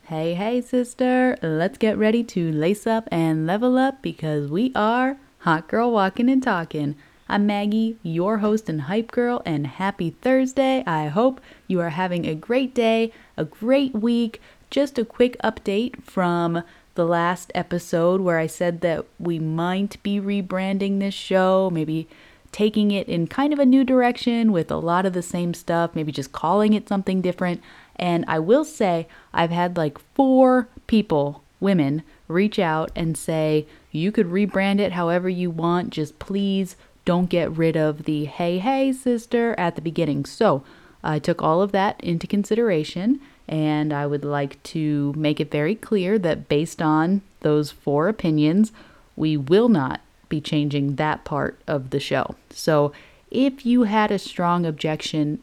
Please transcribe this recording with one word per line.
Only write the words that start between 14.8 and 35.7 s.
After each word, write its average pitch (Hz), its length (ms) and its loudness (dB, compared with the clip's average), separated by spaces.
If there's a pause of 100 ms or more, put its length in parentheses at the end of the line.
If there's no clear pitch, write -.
a 226 60 0
quick 247 400 2
update 214 580 -4
from 170 640 -2 (320)
the 170 100 0
last 170 480 0
episode 175 680 0
where 175 180 2
I 160 80 0
said 175 320 -2
that 165 240 0 (160)
we 170 200 -4
might 175 640 -2
be 202 180 -2
rebranding 196 800 -2
this 196 140 -4
show, 190 540 2
maybe 160 380 -2 (460)
taking 214 380 2
it 196 180 -4
in 170 180 0
kind 285 240 0
of 285 80 0
a 277 60 4
new 262 180 6
direction 240 680 2
with 156 180 0
a 151 60 -2
lot 170 280 0
of 190 60 2
the 180 100 -2
same 175 320 -4
stuff, 170 400 -2
maybe 156 200 -4
just 139 180 -8
calling 208 400 2
it 208 160 0
something 190 320 0
different. 180 420 -2 (380)
And 175 280 0
I 160 100 0
will 214 260 4
say, 175 440 0 (260)
I've 170 160 2
had, 175 260 0
like, 151 220 -2 (160)
four 254 560 4 (160)
people, 156 580 0 (160)
women, 160 440 2 (240)
reach 202 320 0
out 160 360 0
and 165 220 -2
say, 156 480 0 (260)
"You 170 200 -2
could 214 160 0
rebrand 196 520 0
it 185 120 0
however 175 360 0
you 180 220 -2
want, 170 400 -2